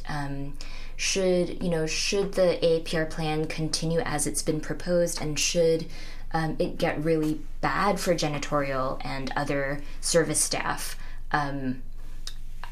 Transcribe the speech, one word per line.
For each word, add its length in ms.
um, 460
should, 640
you 80
know, 160
should 480
the 320
A 120
A 40
P 160
R 80
plan 400
continue 540
as 280
it's 160
been 160
proposed, 640
and 180
should, 480
um, 280
it 180
get 260
really 360
bad 400
for 140
janitorial 920
and 320
other 460
service 400
staff, 560
um, 500